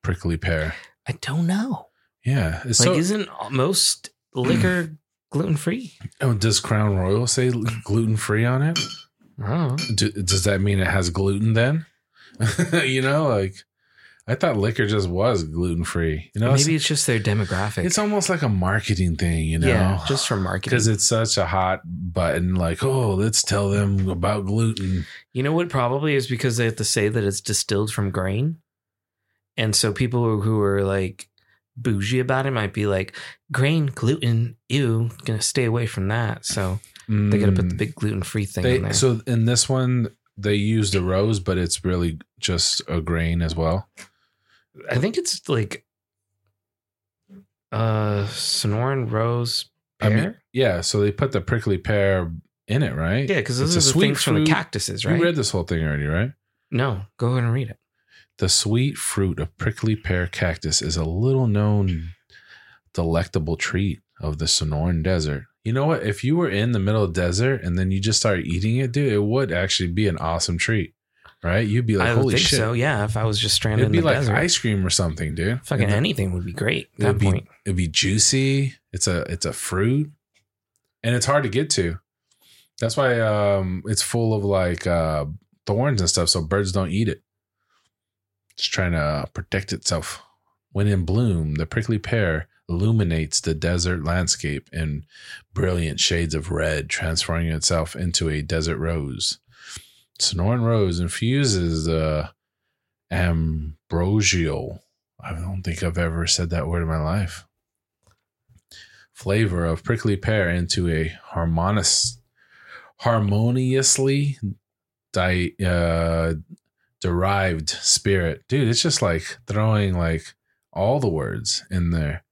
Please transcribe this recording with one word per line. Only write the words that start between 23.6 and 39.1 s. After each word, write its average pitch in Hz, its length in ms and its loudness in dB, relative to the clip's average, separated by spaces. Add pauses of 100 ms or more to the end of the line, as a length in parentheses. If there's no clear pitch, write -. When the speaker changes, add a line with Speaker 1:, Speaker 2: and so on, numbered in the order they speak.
Speaker 1:
them 98 400 2
about 95 360 -2
gluten." 101 600 -2 (280)
Speaker 2:
You 127 100 -2
know 143 80 0
what 170 180 0
probably 139 460 0
is 123 120 0
because 123 300 -2
they 120 80 2
have 113 120 -2
to 107 80 -4
say 104 240 2
that 113 140 0
it's 98 180 -2
distilled 107 500 -2
from 101 200 -2
grain. 101 460 -2 (1000)
And 110 180 0
so 110 180 2
people 120 300 0
who, 110 180 0
who 107 200 0
are, 98 220 2
like, 95 460 -2 (480)
bougie 117 420 0
about 131 280 0
it 135 40 -2
might 107 220 -2
be 104 140 -2
like, 95 280 -2 (360)
"Grain, 143 420 2
gluten, 117 640 0 (140)
ew, 117 400 2 (160)
gonna 110 160 -2
stay - 240 0
away 117 200 0
from 95 220 -2
that." 110 380 -2
So 95 340 -2 (300)
they 104 280 2
gotta 104 140 4
put 92 180 4
the 90 60 -2
Speaker 1:
Mm. - 40 -4
Speaker 2:
big 107 160 -2
gluten-free 104 500 -2
thing 98 180 -4
Speaker 1:
They, 127 140 4
Speaker 2:
in - 60 0
there. 101 100 -2
Speaker 1:
so 117 340 2